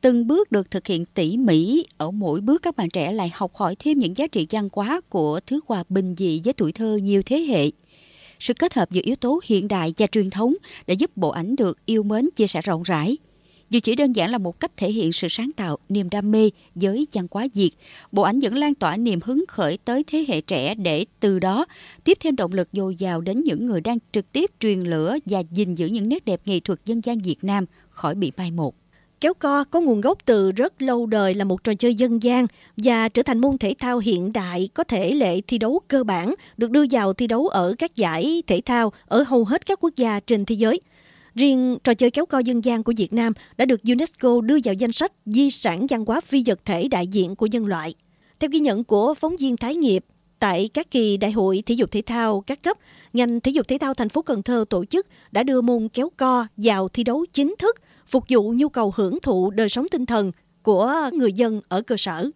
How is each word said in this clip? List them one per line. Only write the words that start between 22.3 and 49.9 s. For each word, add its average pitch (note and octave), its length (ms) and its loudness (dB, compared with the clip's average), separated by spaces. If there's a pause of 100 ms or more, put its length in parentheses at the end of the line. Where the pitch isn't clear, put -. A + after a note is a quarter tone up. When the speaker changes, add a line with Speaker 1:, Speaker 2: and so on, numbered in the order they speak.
Speaker 1:
động F#3 180 -2
lực F#3 200 -2
dồi F#3+ 220 -4
dào F3 260 -4
đến G3+ 220 -2
những C#4+ 220 0
người G3+ 160 -2
đang A#3 160 -2 (140)
trực G3+ 200 -4
tiếp E4+ 280 0
truyền G#3 200 0
lửa E3+ 460 -2
và G3 140 -2 (120)
gìn F3+ 240 -2
giữ E3 120 -2
những G#3+ 220 -2
nét E4 160 -2
đẹp F3+ 200 -2
nghệ F#3+ 140 0
thuật E3+ 260 -4
dân A#3 180 -2
gian A#3+ 160 -2
Việt F#3 240 -4
Nam G3 220 0 (240)
khỏi D#3 260 -6
bị F#3 220 -2
mai F3 140 -4
một. D#3+ 240 -4 (460)
Speaker 2:
Kéo D#4+ 120 2
co C#4+ 300 0
có E4 160 0
nguồn B3 220 2
gốc D#4 240 2
từ G3+ 260 4
rất A#3+ 300 -2
lâu B3 240 0
đời G#3 280 0
là G3+ 100 -2
một F#3 200 -2
trò A3 160 0
chơi A#3+ 160 2
dân A#3 280 0
gian B3 240 4 (300)
và A3+ 320 2
trở A#3+ 140 2
thành A#3 180 2
môn C#4 160 2
thể A3+ 220 0
thao B3 200 0
hiện G3 340 0
đại F#3 400 -4
có E4 100 -2
thể G3+ 280 0
lệ G3+ 360 2
thi B3 100 -2
đấu A#3+ 300 0
cơ C4+ 160 2
bản, G3 300 -2 (240)
được A3+ 140 0
đưa D4 200 6
vào G3+ 220 2
thi A#3+ 140 -2
đấu A#3 200 0
ở F#3 300 0
các E4 180 -4
giải A3 520 0
thể F3+ 180 2
thao A#3 280 0 (120)
ở B3 220 2
hầu A#3+ 180 4
hết C4+ 200 -2
các G4 160 -2
quốc E4 140 0
gia A3+ 240 0
trên G#3 260 0
thế A3+ 100 -2
giới. A3+ 260 2 (540)
Riêng B3+ 480 2
trò B3 100 4
chơi A#3+ 180 2
kéo D4+ 140 0
co C4+ 140 0
dân A#3+ 260 0
gian A#3 180 0
của A#3 140 0
Việt G3 160 -2
Nam A3+ 200 2 (240)
đã B3 80 2
được B3+ 180 2
unesco B3 580 2
đưa B3 220 4
vào G#3+ 100 0
danh A#3 180 -2
sách E4 200 -2 (140)
di B3 240 4
sản G#3+ 380 -2
văn A#3 180 -2
hóa A#3 160 0
phi C#4 240 0
vật A3+ 200 0
thể F#3+ 220 -2
đại F3+ 200 -2
diện F#3+ 280 0
của A3 100 -2
nhân A3 200 -2
loại. E3 280 -4 (460)
Theo D4+ 100 0
ghi D#4 100 2
nhận A#3+ 240 2
của G#3+ 300 2
phóng D#4+ 260 -2
viên C4 180 0
Thái B3 180 -4
Nghiệp, A#3+ 300 2 (340)